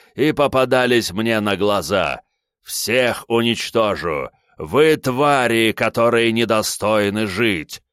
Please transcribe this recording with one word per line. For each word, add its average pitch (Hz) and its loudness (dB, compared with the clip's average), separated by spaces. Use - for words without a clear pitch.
и 147 0
попадались 127 2
мне 113 -2
на 104 0
глаза. 90 0
Всех 120 -2
уничтожу! 104 -2
Вы 135 2
твари, 123 0
которые 117 0
недостойны 107 0
жить! 98 -4